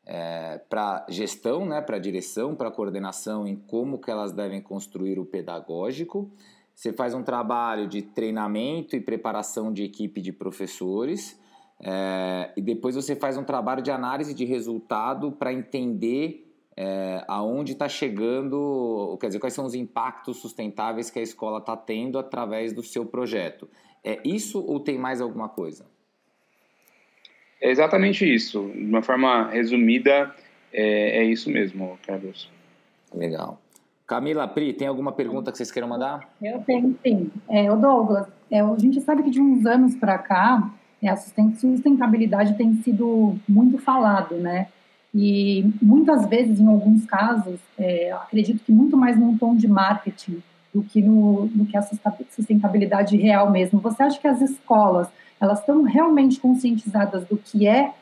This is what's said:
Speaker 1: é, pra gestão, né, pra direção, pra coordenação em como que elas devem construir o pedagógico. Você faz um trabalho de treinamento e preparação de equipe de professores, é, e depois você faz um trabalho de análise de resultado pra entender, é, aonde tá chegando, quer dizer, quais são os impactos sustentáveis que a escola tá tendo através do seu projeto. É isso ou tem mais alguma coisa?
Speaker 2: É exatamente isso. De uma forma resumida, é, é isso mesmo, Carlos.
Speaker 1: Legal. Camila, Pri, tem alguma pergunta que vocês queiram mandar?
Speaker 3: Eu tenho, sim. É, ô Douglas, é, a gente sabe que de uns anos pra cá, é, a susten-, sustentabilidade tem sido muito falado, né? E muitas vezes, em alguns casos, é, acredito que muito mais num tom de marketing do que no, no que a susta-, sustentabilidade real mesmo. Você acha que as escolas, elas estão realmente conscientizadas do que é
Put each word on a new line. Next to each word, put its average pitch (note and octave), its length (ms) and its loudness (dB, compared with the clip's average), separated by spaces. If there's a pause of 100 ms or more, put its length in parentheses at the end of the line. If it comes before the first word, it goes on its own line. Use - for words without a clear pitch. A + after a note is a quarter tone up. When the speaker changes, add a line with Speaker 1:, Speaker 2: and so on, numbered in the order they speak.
Speaker 1:
é, E2 640 -12
pra G#2 400 -6
gestão, A2+ 560 -6
né, D3+ 160 -6
pra G#2+ 180 -8
direção, G2 580 -8
pra A2+ 140 -8
coordenação G2+ 760 -10
em G2 80 -8
como A#2+ 460 -8
que - 100 -12
elas G#2 220 -8
devem G2 280 -10
construir F#2+ 580 -10
o F2+ 60 -10
pedagógico. G2 1080 -10 (420)
Você A2+ 180 -10
faz B2 220 -6
um B2+ 80 -10
trabalho A#2 640 -6
de G2 160 -10
treinamento A2 920 -8
e A#2 40 -6
preparação A2 720 -8
de G2+ 120 -8
equipe G2+ 360 -10
de F2+ 120 -10
professores, G2 1040 -10 (420)
é, F#2 760 -6
e G2 60 -8
depois A#2 340 -6
você C#3 180 -8
faz C3+ 220 -6
um C#3 80 -10
trabalho C3 380 -6
de C3+ 80 -6
análise C3+ 440 -8
de B2 100 -8
resultado A#2 840 -8
pra B2+ 220 -8
entender, B2+ 960 -8 (280)
é, F#2+ 520 -8
aonde B2 460 -6
tá C#3+ 140 -6
chegando, B2 1300 -6
quer B2+ 60 -6
dizer, G#2 120 -8
quais B2 140 -8
são C3+ 140 -10
os A#2+ 80 -10
impactos A#2+ 640 -10
sustentáveis A2 720 -10
que - 80 -10
a A2+ 40 -6
escola A2 380 -10
tá A2+ 160 -10
tendo B2 420 -8
através A2+ 540 -8
do A#2 100 -12
seu A#2 220 -10
projeto. A2 640 -8 (340)
É A2 220 -8
isso G3 340 -6
ou C#3+ 220 -6
tem C#3+ 180 -6
mais B2+ 220 -6
alguma A2+ 280 -8
coisa? D#2+ 380 -12 (1700)
Speaker 2:
É B2+ 100 2
exatamente F#3+ 540 2
isso. A2 500 -2
De G#2 120 -8
uma A2 160 0
forma B2+ 480 0
resumida, B2 840 2 (380)
é, G#2+ 460 0
é A2+ 60 2
isso A2+ 260 -2
mesmo, F#2+ 540 -4
Carlos. F#2+ 460 -12 (640)
Speaker 1:
Legal. E2 460 -8 (460)
Camila, C#3 420 -4
Pri, D3 240 -4
tem C#3 160 -6
alguma C3+ 240 -6
pergunta B2 400 -6
que - 60 -18
vocês A#2+ 120 -8
queiram A#2+ 180 -6
mandar? C3 400 -8 (140)
Speaker 3:
Eu A3 200 -8
tenho, B3+ 440 0
sim. F#3+ 240 0 (180)
É, G#3 220 2
ô A3 60 4
Douglas, A3 500 4 (240)
é, G#3 100 4
a G#3+ 180 2
gente C4 220 4
sabe D4 220 0
que C#4 80 2
de B3+ 100 0
uns C4 240 4
anos B3 300 6
pra G3 240 0
cá, G3+ 540 2 (280)
é, G3+ 80 -2
a G3 80 0
susten-, A3 380 2
sustentabilidade A3+ 1040 2
tem A3+ 260 4
sido A3 540 2 (120)
muito B3 300 6
falado, G#3 580 2
né? F3 320 -2 (460)
E G3+ 560 2 (100)
muitas C4 460 6
vezes, A3 320 2
em G#3+ 80 8
alguns G#3+ 380 6
casos, G3 560 0 (180)
é, F3+ 340 0
acredito G#3+ 520 0
que A3 80 4
muito C#4 240 8
mais B3 200 6
num A#3 200 6
tom A#3 180 4
de A3 140 4
marketing F#3+ 760 0 (320)
do G#3 80 2
que G#3 200 2
no, G#3 440 6
no G#3 200 2
que G#3 100 -4
a G3+ 60 2
susta-, G#3 340 -4 (140)
sustentabilidade G3+ 840 2
real G3+ 340 4
mesmo. F#3 280 4
Você A3+ 240 0
acha C#4+ 160 2
que - 80 -2
as B3+ 140 2
escolas, G#3 680 4 (300)
elas G#3 220 2
estão D4 220 4
realmente C4+ 580 4
conscientizadas G#3+ 840 0
do G#3 100 -2
que G3+ 300 0
é C4+ 360 4